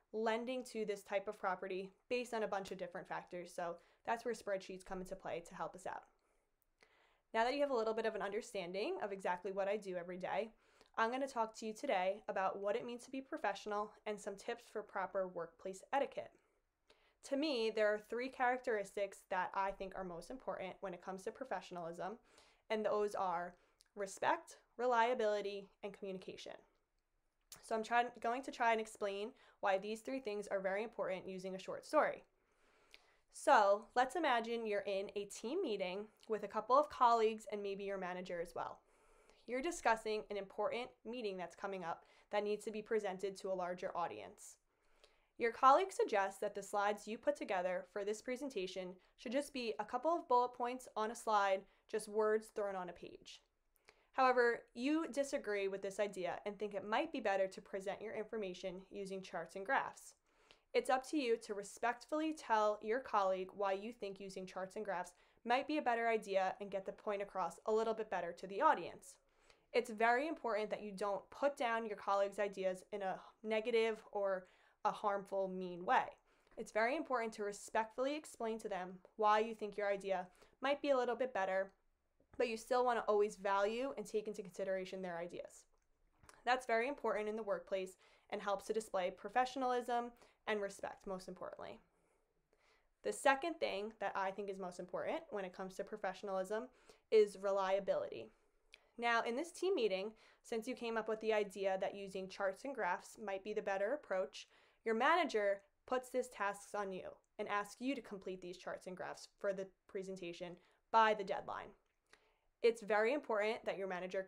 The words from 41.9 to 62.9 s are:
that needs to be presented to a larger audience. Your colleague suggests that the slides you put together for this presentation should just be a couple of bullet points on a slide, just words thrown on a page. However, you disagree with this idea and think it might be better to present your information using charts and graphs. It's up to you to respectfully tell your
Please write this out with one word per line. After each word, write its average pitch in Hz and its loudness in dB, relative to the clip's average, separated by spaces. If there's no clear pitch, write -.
that 208 2
needs 208 -2
to 226 -6
be 214 -4
presented 196 -2
to 190 -6
a 190 -2
larger 180 -4
audience. 139 -6
Your 233 2
colleague 285 8
suggests 202 2
that 202 -2
the 202 -6
slides 208 0
you 226 -6
put 285 0
together 185 -2
for 202 -4
this 214 0
presentation 202 -4
should 240 -6
just 277 0
be 240 -2
a 208 -4
couple 254 0
of 339 0
bullet 247 4
points 247 -4
on 214 0
a 240 -6
slide, 196 4
just 214 -4
words 214 2
thrown 202 -2
on 180 -6
a - -10
page. - -16
However, 247 6
you 302 2
disagree 208 0
with 196 -4
this 196 -4
idea 185 -2
and 202 -6
think 208 -4
it 196 -6
might 269 2
be 269 -2
better 196 2
to 190 -8
present 190 -6
your 214 -8
information 190 -6
using 190 -8
charts 170 -8
and 196 -8
graphs. - -2
It's 240 4
up 262 2
to 320 2
you 233 4
to 226 -8
respectfully 247 -2
tell 214 4
your 220 0